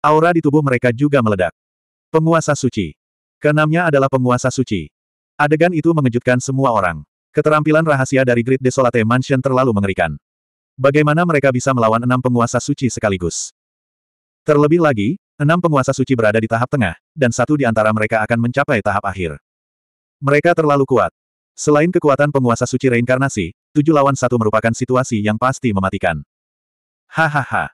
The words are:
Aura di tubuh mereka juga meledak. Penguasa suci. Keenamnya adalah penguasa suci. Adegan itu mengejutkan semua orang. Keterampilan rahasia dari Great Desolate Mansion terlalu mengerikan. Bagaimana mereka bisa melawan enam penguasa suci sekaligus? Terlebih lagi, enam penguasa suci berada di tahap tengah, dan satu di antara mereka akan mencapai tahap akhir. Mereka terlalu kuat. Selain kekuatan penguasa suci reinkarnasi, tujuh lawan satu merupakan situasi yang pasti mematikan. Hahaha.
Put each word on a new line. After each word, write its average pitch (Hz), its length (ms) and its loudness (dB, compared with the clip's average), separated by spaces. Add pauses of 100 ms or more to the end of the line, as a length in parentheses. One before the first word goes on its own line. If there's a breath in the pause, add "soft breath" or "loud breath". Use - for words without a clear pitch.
Aura 156 320 2
di 165 80 0
tubuh 143 240 2
mereka 127 240 0
juga 139 320 0
meledak. 104 320 -2 (560)
Penguasa 160 480 0
suci. 98 400 -4 (400)
Keenamnya 156 560 0
adalah 135 160 2
penguasa 127 400 0
suci. 101 400 -4 (480)
Adegan 156 400 2
itu 165 160 0
mengejutkan 127 480 0
semua 135 320 -2
orang. 85 320 -2 (320)
Keterampilan 151 480 2
rahasia 131 400 0
dari 120 160 2
Great 127 240 -2
Desolate 123 400 2
Mansion 127 400 0
terlalu 127 320 2
mengerikan. 90 400 -2 (560)
Bagaimana 147 480 2
mereka 143 320 2
bisa 123 220 -2
melawan 113 260 2
enam 127 160 0
penguasa 120 400 0
suci 135 320 -4
sekaligus? 95 640 -4 (880)
Terlebih 151 400 2
lagi, 139 400 0 (160)
enam 160 240 0
penguasa 139 320 0
suci 127 240 -2
berada 110 240 0
di 113 80 -4
tahap 117 160 0
tengah, 110 320 -2 (160)
dan 127 160 0
satu 123 240 -2
di 139 120 0
antara 110 280 0
mereka 107 320 -2
akan 120 240 -2
mencapai 139 320 -2
tahap 101 240 -4
akhir. 90 320 -6 (800)
Mereka 147 400 2
terlalu 143 320 2
kuat. 107 240 0 (400)
Selain 151 400 2
kekuatan 147 400 2
penguasa 123 320 0
suci 127 240 -2
reinkarnasi, 120 640 -2 (240)
tujuh 151 160 2
lawan 139 240 2
satu 120 240 0
merupakan 110 320 0
situasi 123 480 -2
yang 107 160 -2
pasti 127 320 -2
mematikan. 95 560 -4 (840)
Hahaha. 139 640 -2